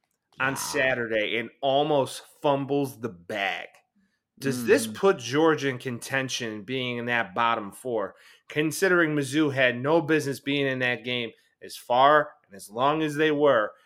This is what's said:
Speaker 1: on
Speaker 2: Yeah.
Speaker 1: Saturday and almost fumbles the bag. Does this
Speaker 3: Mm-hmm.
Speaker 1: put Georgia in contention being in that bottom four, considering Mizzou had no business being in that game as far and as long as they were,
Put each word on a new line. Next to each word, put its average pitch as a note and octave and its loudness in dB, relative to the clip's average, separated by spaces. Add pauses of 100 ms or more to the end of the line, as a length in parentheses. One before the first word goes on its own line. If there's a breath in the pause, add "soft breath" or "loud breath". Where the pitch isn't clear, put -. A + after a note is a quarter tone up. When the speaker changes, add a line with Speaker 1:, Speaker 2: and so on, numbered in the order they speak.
(400)
Speaker 1:
on C3+ 0
Speaker 2:
Yeah. - -4
Speaker 1:
Saturday A#2 -2
and A#2 -6 (100)
almost C#3 0 (180)
fumbles C#3 -2
the A#2 -6
bag. F2+ -6 (720)
Does B2+ -4
this A3+ 4
Speaker 3:
Mm-hmm. G#3+ -10
Speaker 1:
put G3 2
Georgia C#3 0
in B2 -6
contention B2 -6
being B2 -6
in A#2 -6
that A#2 -2
bottom A2+ 0
four, G#2+ -4 (340 soft breath)
considering D#3+ 2
Mizzou C#3+ 0
had B2 2
no D#3+ 2
business C#3+ 0
being C#3 -2
in C3 -2
that B2 -2
game A#2+ -4 (280 soft breath)
as - -16
far C#3+ 4 (160)
and F#2+ -20
as F#2+ -18
long C#3 0
as D3+ -2
they D#3 2
were, C#3 4 (140)